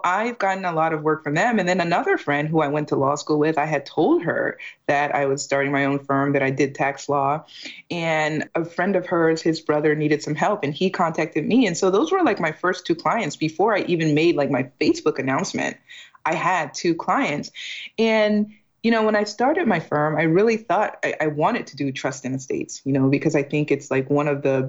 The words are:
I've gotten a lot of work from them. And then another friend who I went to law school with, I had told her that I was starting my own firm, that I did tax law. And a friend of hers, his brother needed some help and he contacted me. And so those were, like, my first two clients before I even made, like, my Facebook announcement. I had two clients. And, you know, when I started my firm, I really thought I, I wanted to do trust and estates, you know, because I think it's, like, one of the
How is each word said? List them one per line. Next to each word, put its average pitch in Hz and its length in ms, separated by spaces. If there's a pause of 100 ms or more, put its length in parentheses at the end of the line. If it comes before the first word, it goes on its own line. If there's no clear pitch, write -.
I've 220 340
gotten 190 240
a 175 80
lot 160 220
of 151 100
work 156 180
from 147 140
them. 220 240
And 180 80
then 180 140
another 254 360
friend 147 300
who 160 140
I 143 80
went 151 200
to 143 60
law 139 200
school 151 240
with, 156 180
I 143 80
had 147 200
told 262 380
her - 340 (300)
that 143 260
I 143 120
was 139 180
starting 139 300
my 139 100
own 139 160
firm, 139 320
that 139 120
I 135 60
did 135 260
tax 139 340
law. 143 340 (480)
And 156 640
a 170 80
friend 185 320
of 180 100
hers, 165 360
his 160 180
brother 151 360
needed 151 280
some 151 120
help 180 280
and 143 100
he 185 160
contacted 160 560
me. 233 220
And 170 100
so 190 140
those 233 200
were, 381 120
like, 208 160
my 151 140
first - 320
two 165 100
clients 233 400
before 190 400
I 180 60
even 160 340
made, 160 220
like, 139 120
my 135 300
Facebook - 400
announcement. 147 560 (500)
I 160 100
had 165 380
two 170 200
clients. 185 580 (460)
And, 214 540 (320)
you 226 80
know, 220 120
when 214 120
I 208 80
started 294 420
my 185 140
firm, 151 380
I 160 60
really 202 340
thought 208 440
I, - 200
I 156 60
wanted 160 400
to 135 100
do 139 140
trust 131 340
and 131 100
estates, - 480
you 135 80
know, 135 180
because 139 240
I 143 100
think 147 280
it's, 135 180
like, 135 200
one 143 180
of 139 140
the 135 280